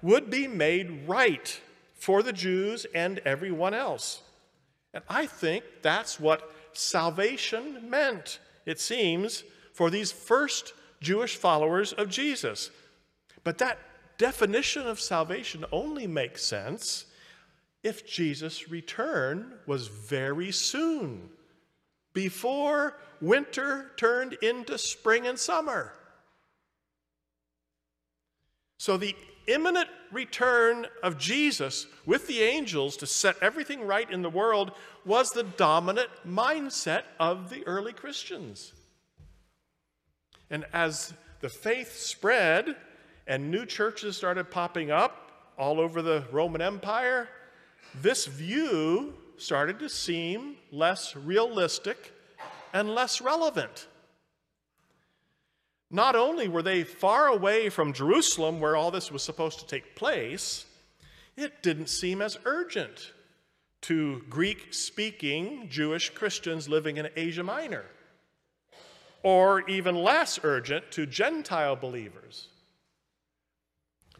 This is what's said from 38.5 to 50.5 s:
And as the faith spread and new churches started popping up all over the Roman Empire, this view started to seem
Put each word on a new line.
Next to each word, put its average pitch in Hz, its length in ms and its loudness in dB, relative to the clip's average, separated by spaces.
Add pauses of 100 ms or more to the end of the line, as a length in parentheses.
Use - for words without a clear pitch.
And 151 240 -6
as 165 400 -2 (260)
the 135 100 -6
faith 240 480 -4
spread 214 800 2 (500)
and 139 240 -2
new 214 160 -2
churches 214 520 -4
started 180 340 -2
popping 175 400 -2
up 202 400 2 (260)
all 147 220 2
over 165 220 2
the 156 300 2
Roman 160 300 0
Empire, 226 680 -2 (720)
this 208 240 2
view 185 880 0 (240)
started 156 420 0
to 302 100 -8
seem 180 680 -4 (140)